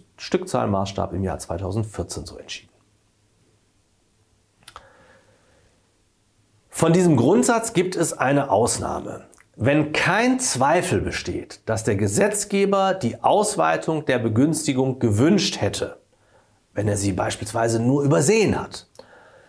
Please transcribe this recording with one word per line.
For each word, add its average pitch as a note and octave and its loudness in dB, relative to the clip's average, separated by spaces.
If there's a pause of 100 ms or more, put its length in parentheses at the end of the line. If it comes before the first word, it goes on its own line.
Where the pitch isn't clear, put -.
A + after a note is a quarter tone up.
(180)
Stückzahlmaßstab G#2 -4
im F#2+ -4
Jahr F2+ -4
zweitausendvierzehn G2 -8
so - -18
entschieden. - -16 (4000)
Von - 2
diesem F3 4
Grundsatz A3+ 2
gibt F3+ -2
es E3 -2
eine C#3 0
Ausnahme. G2 -2 (340)
Wenn D3 2
kein A#3 0
Zweifel C4+ 0
besteht, - -8
dass A2 -2
der A2 2
Gesetzgeber F#3+ 2
die G#3 -4
Ausweitung D#3+ 2
der C3 2
Begünstigung C3 0
gewünscht B2+ 2
hätte, - -4 (760)
wenn G#2 -2
er G2+ 0
sie G2+ -2
beispielsweise A2+ -2
nur C3+ 2
übersehen E3+ 2
hat, - -12 (600)